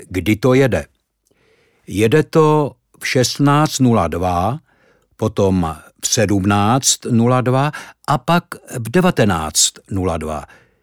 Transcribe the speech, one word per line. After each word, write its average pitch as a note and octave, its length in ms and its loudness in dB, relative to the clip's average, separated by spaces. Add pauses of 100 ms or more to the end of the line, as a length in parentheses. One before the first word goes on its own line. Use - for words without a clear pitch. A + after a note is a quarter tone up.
kdy F#2 260 -2
to B2+ 180 2
jede. A#2 320 2 (1000)
Jede A2 360 2
to D3+ 480 2 (280)
v - 80 -10
šestnáct C#3+ 720 0
nula A2+ 280 2
dva, F2+ 500 -2 (580)
potom F#2+ 600 0 (280)
v - 40 -8
sedmnáct G#2 1040 0
nula B2 320 2
dva C3 300 -2 (360)
a D3 100 0
pak E3+ 260 0 (360)
v A#2 120 -8
devatenáct G#2 840 0 (180)
nula F#2 260 -2
dva. D2+ 280 -8 (380)